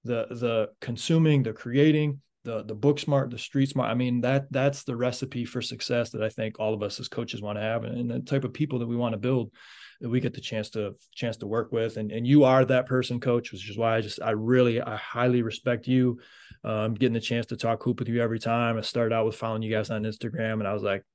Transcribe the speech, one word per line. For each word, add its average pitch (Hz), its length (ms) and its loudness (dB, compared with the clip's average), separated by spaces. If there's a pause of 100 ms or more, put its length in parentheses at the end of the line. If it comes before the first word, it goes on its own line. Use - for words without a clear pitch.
The, 117 220 -2
the 117 400 0 (140)
consuming, 151 600 4
the 110 120 -2
creating, 147 680 2 (240)
the, 113 180 -6
the 107 120 -10
book 143 240 2
smart, 135 320 0
the 120 80 -10
street 135 320 0
smart. 123 200 -2
I 117 40 0
mean, 123 260 0
that, 135 320 0
that's 139 320 0
the 127 100 -4
recipe 120 520 -4
for 120 160 -6
success 117 480 -2
that 110 120 -6
I 110 60 -2
think 110 320 -6
all 110 140 0
of 104 80 -4
us 101 180 -6
as - 80 -10
coaches 117 320 -6
wanna 104 220 -6
have, 113 220 -2
and, 113 120 -6
and 120 140 -4
the 123 100 -4
type 139 240 -2
of - 80 -4
people 139 280 -2
that 117 60 -4
we 120 100 -2
wanna 117 200 0
build 123 340 0 (520)
that 120 80 -6
we 123 100 2
get 120 140 -4
the - 80 -12
chance 107 280 -6
to, 104 240 -4 (200)
chance 117 240 -4
to 107 80 -8
work 110 260 -2
with. 113 240 -2
And, 107 160 -4
and 117 140 -2
you 143 180 10
are 131 220 8
that 127 180 4
person, 123 340 0
Coach, 120 320 0
which 98 200 -12
is 101 80 -8
why 113 180 2
I 110 60 2
just, - 180 -8
I 113 120 0
really, 120 500 4
I 110 140 -6
highly 123 440 2
respect 117 460 -2
you. 127 340 4 (440)
Um, 110 280 -2
getting 113 220 2
the 113 60 0
chance 117 260 -2
to 117 100 -8
talk 113 260 0
hoop 120 160 0
with 113 100 -4
you 117 120 0
every 113 180 0
time. 117 380 0
I 110 60 -4
started 113 320 0
out 113 100 2
with 110 120 -2
following 113 260 -4
you 110 80 -4
guys 107 200 -2
on 107 120 -4
Instagram, 110 520 -4
and 107 120 -2
I 98 60 -2
was 104 100 -4
like 98 200 -2 (120)